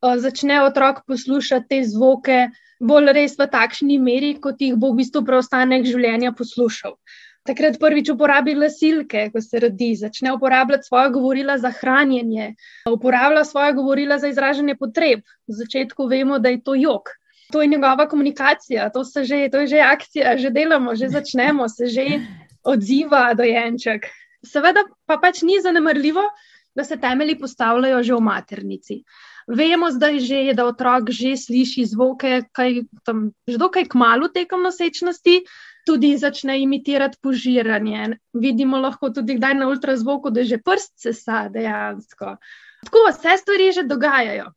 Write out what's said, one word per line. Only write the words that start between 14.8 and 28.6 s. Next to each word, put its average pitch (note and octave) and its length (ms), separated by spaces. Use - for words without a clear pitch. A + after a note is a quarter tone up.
V A3 140
začetku B3+ 500
vemo, C4+ 320
da B3 80
je B3 140
to C4+ 100
jok. C4 380
To D4+ 100
je D4 80
njegova C#4 380
komunikacija, C#4 840
to B3+ 140
se C4+ 200
že, C#4 240
to C4+ 140
je D4 40
že D4 140
akcija, C4+ 560
že C4 140
delamo, C4+ 480
že C4 100
začnemo, C4+ 600
se A#3+ 180
že B3 200
odziva B3+ 680
dojenček. A#3 760
Seveda E4 400
pa D#4 160
pač F4+ 200
ni F#4 200
zanemarljivo, D#4+ 600
da C#4 100
se D#4 140
temelji C#4 400
postavljajo B3+ 640
že A#3+ 120
v A#3 60
maternici. G3 800